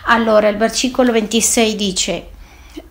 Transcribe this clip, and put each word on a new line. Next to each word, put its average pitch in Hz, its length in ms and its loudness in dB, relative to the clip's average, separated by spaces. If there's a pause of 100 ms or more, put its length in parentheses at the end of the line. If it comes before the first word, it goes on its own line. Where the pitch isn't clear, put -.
Allora, 220 420 2
il 208 100 0
versicolo 247 540 0
ventisei 220 640 0
dice: 185 540 -4 (600)